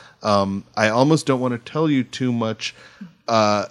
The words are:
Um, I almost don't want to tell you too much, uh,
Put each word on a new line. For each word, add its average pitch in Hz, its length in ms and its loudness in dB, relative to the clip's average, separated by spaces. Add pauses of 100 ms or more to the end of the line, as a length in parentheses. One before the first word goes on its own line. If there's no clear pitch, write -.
(240)
Um, 98 400 0 (140)
I 107 120 4
almost 139 360 2
don't 131 160 0
want 127 120 -4
to - 180 -12
tell 156 180 -2
you 131 160 0
too 127 260 -6
much, 110 420 -4 (540)
uh, 104 440 2